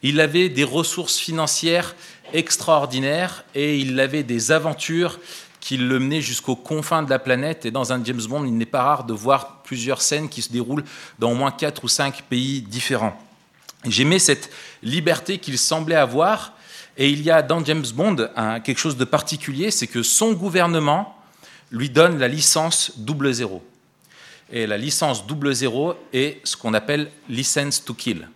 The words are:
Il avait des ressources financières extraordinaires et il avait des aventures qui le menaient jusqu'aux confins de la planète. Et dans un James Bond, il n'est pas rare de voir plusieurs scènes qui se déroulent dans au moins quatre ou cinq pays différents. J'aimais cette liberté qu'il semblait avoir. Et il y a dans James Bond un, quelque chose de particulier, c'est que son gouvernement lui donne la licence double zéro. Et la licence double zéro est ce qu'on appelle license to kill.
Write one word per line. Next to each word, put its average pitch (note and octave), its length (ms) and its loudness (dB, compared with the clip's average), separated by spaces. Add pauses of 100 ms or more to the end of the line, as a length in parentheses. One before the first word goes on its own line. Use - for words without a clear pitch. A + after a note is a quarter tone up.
Il C#3+ 180 2
avait D#3+ 300 4
des C#3 140 2
ressources D#3+ 540 -2
financières E3 760 0 (380)
extraordinaires D3+ 1120 0 (120)
et D3 220 2
il C3 200 -2
avait C#3 240 2
des A#2 300 0
aventures D#3+ 680 0 (420)
qui - 160 -4
le B2+ 220 2
menaient C#3 240 0
jusqu'aux B2 340 -4
confins D#3 460 -2
de C#3 80 -4
la C3 80 2
planète. C3 480 -2
Et A2+ 40 -2
dans B2+ 220 -2
un B2+ 100 -2
James A#2+ 200 -4
Bond, C3+ 240 -4
il A#2 100 0
n'est A2+ 80 0
pas A#2 180 0
rare C3 220 2
de A#2 80 -4
voir A#2 500 0
plusieurs B2+ 380 -4
scènes D3+ 300 -2
qui - 100 -10
se A2+ 100 -8
déroulent B2 340 -2 (340)
dans A#2 140 2
au - 20 2
moins C3+ 160 0
quatre D3 340 -6
ou A#2 40 -4
cinq C#3 340 0
pays C3 400 -2
différents. A2 580 -2 (640)
J'aimais C#3 360 4
cette - 300 2 (320)
liberté E3 560 0
qu'il C3+ 200 -6
semblait D#3+ 380 0
avoir. D3+ 580 2 (420)
Et C#3 140 4
il D3 100 0
y D3+ 100 2
a D#3+ 120 8
dans D#3 200 0
James D3+ 300 0
Bond C#3 440 0
un, A2+ 240 -2
quelque B2 180 -2
chose D3 180 -2
de B2+ 80 0
particulier, D3 680 -2
c'est B2 180 -2
que A#2+ 140 -2
son A3 300 4
gouvernement E3+ 840 2 (520)
lui B2 200 -4
donne D#3+ 280 6
la B2+ 100 2
licence D#3 680 2
double C3+ 380 0
zéro. G2 280 -6 (880)
Et A#2 160 -2
la G#2 120 -2
licence C3+ 480 -2
double C#3+ 260 -2
zéro C3 420 -2 (200)
est C#3 300 0
ce - 120 -4
qu'on A2+ 160 -4
appelle D3 380 0 (180)
license C#3 560 -2
to - 80 -10
kill. F2 440 -6